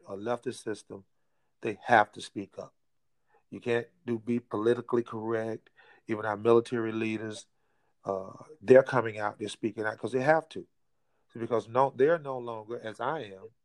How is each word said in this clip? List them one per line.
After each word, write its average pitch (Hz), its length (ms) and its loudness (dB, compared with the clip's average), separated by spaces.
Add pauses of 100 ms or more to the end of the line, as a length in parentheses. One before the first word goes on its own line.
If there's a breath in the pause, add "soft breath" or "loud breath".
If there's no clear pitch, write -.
or 98 100 -12
left 117 300 -6
the 123 80 -4
system, 101 500 -10 (580)
they 110 220 -4
have 110 300 6
to - 80 -14
speak - 360 -12
up. - 160 -14 (760)
You 101 100 -12
can't 120 280 0 (180)
do, 117 120 -2
be 120 220 -2
politically 117 640 0
correct. 113 640 -6 (380 soft breath)
Even 107 180 -4
our 107 120 -2
military 117 540 4
leaders, 110 540 -6 (600)
uh, 95 260 -4 (300)
they're 127 220 10
coming 113 360 -2
out, 104 180 -4
they're 104 120 -8
speaking 110 340 -6
out 107 140 -4
'cause 110 160 -6
they 127 80 0
have 156 280 4
to. 87 160 -14 (720)
Because 113 300 -2
no, 127 280 2
they're 147 220 4
no 139 220 -10
longer, 117 400 -10
as 110 200 -10
I 139 220 -4
am, 95 280 -16 (160)